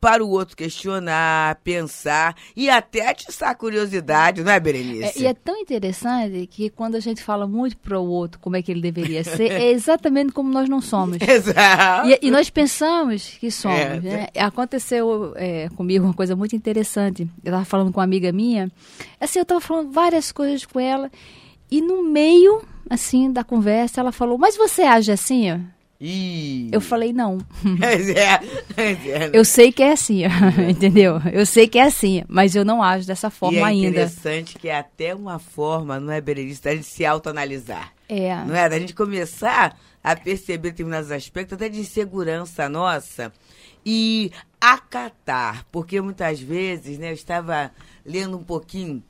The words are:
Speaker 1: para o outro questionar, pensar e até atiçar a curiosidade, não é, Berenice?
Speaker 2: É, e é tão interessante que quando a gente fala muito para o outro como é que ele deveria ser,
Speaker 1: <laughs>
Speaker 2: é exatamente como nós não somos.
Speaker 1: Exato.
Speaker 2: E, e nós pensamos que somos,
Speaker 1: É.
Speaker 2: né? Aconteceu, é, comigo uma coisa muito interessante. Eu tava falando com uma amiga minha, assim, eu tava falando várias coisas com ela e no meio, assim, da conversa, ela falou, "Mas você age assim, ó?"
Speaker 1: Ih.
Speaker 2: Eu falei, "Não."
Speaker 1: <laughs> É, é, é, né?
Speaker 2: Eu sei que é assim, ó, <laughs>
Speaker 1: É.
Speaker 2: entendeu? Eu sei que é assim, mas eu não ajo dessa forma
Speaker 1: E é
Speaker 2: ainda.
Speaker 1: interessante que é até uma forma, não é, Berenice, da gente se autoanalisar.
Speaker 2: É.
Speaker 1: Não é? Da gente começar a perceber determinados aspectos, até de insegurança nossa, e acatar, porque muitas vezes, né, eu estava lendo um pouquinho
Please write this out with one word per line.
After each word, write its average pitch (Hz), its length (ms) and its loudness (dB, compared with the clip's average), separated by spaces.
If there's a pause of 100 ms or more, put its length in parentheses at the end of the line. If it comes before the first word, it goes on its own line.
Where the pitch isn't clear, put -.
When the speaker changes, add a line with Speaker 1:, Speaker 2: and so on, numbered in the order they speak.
Speaker 1:
para 226 240 4
o 208 60 -4
outro 190 260 -2
questionar, 160 1080 -2
pensar 165 720 -2 (180)
e 277 160 0
até 226 380 0
atiçar - 420 -6
a 247 60 -2
curiosidade, 196 880 0
não 202 80 4
é, 196 80 4
Berenice? 127 580 -4
Speaker 2:
É, 262 40 -4
e 254 40 0
é 254 80 0
tão 359 240 -8
interessante 214 880 -4
que 214 240 -8
quando 226 240 -8
a 226 60 -4
gente 220 240 -6
fala 208 200 -4
muito 220 340 -4
para 196 200 -6
o 180 80 -2
outro 175 340 -4
como 180 140 -6
é 185 80 -2
que 175 80 -8
ele 175 100 -4
deveria 165 440 -4
ser, 170 260 -2
Speaker 1:
<laughs> - 0 -
Speaker 2:
é 240 220 2
exatamente 277 600 0
como 269 160 -4
nós 262 200 0
não 269 120 0
somos. 185 400 -2
Speaker 1:
Exato. 196 880 4
Speaker 2:
E, 262 140 8
e 269 80 2
nós 277 180 4
pensamos 302 840 0
que - 200 -8
somos, 185 300 -2
Speaker 1:
É. 139 200 -4
Speaker 2:
né? 196 280 -6 (100)
Aconteceu, 226 960 -2
é, 170 360 -6
comigo 185 340 0
uma 185 100 2
coisa 185 220 -2
muito 208 180 -4
interessante. 208 720 -2 (160)
Eu 180 60 -4
tava 185 140 -2
falando 190 280 0
com 180 60 -2
uma 190 60 2
amiga 185 260 0
minha, 202 400 0 (500)
assim, 339 200 -2
eu 349 40 2
tava 349 160 0
falando 320 300 -4
várias 330 400 2
coisas 285 340 -4
com - 140 -8
ela 269 320 -2 (580)
e 294 120 0
no 359 220 0
meio, 349 600 6 (260)
assim, 254 440 0
da 247 120 -2
conversa, 233 560 0
ela 254 100 0
falou, 240 260 -2
"Mas 381 200 4
você 415 260 2
age 226 300 6
assim, 208 400 0
ó?" 165 60 -4 (420)
Speaker 1:
Ih. 156 720 -6
Speaker 2:
Eu - 80 2
falei, 233 320 -2
"Não." 220 260 -2 (240)
Speaker 1:
<laughs> 185 160 0 (1000)
É, 226 60 -2
é, 214 100 0
é, 143 260 -6 (100)
né? - 40 -6
Speaker 2:
Eu 226 120 8
sei 240 260 8
que 240 100 -2
é 277 120 6
assim, 208 340 2
ó, - 40 4
<laughs> 180 300 4
Speaker 1:
É. 175 100 2
Speaker 2:
entendeu? 180 500 6 (120)
Eu 196 140 4
sei 226 220 6
que 240 100 2
é 247 60 8
assim, 196 420 2
mas 190 300 4
eu 202 80 2
não 220 180 2
ajo 185 240 0
dessa 190 240 -6
forma 175 280 -2
Speaker 1:
E - 20 4
é 165 40 4
Speaker 2:
ainda. 202 240 2
Speaker 1:
interessante 165 720 -4
que 160 100 -10
é 151 80 -4
até 156 380 -8
uma 190 240 -10
forma, 151 600 -6
não 147 120 -8
é, 156 80 -4
Berenice, 139 400 -8
da 147 140 -2
gente 156 120 -10
se - 200 -4
autoanalisar. 139 840 -6 (160)
Speaker 2:
É. 190 260 -4 (100)
Speaker 1:
Não 151 120 -4
é? 175 120 2
Da 160 80 -2
gente 175 180 -6
começar 202 840 -2 (240)
a 170 140 0
perceber 175 540 -8
determinados 165 420 -8
aspectos, 180 420 -10
até 214 140 -8
de 214 100 -10
insegurança 175 880 -6
nossa, 147 640 -4 (540)
e 220 460 -2 (580)
acatar, 127 800 -8
porque 170 300 -6
muitas 190 400 -6
vezes, 147 580 -8
né, 165 120 -12
eu 165 40 -8
estava 165 560 -6 (340)
lendo 185 320 -8
um 180 60 -14
pouquinho 170 680 -10